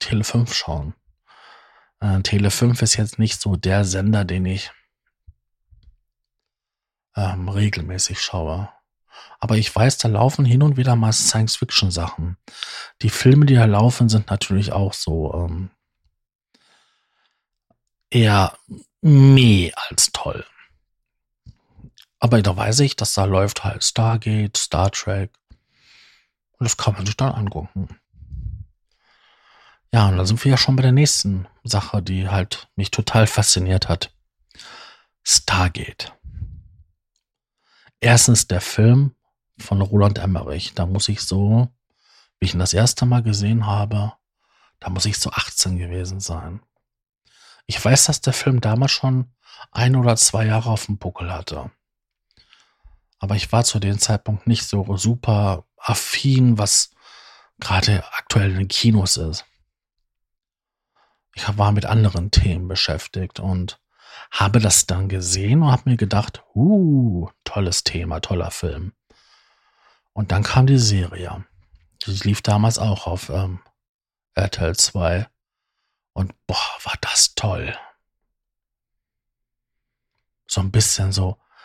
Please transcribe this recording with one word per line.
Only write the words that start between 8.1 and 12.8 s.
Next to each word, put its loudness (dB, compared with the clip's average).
schaue. -6
Aber 0
ich -2
weiß, 2
da -4
laufen 2
hin 4
und 4
wieder 2
mal 2
Science-Fiction-Sachen. -2